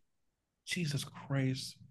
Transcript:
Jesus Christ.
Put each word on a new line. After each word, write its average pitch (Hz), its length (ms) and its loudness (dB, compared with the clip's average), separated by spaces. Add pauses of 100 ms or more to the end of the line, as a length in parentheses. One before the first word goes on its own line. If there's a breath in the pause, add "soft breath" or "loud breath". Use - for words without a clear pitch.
(640)
Jesus 147 380 0
Christ. - 720 0 (160)